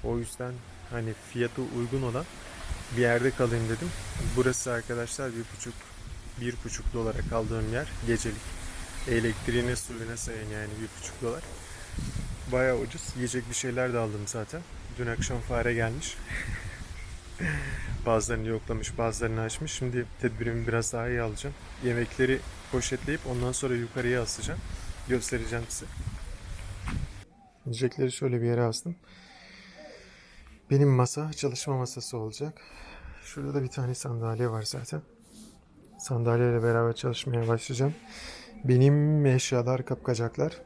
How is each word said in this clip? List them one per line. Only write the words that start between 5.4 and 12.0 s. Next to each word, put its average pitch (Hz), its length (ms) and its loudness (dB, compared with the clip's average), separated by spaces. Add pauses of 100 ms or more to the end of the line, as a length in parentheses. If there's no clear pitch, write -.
buçuk, 117 160 -8 (680)
bir 120 140 -2 (100)
buçuk - 280 -2
dolara 113 360 0
kaldığım 113 440 0
yer 147 140 0 (200)
gecelik. 113 340 2 (680)
Elektriğine, 120 680 2
suyuna 117 420 -6
sayın 110 320 -6
yani 107 200 -4 (120)
bir 107 180 -8
buçuk - 220 -10
dolar. 123 220 -4 (1080)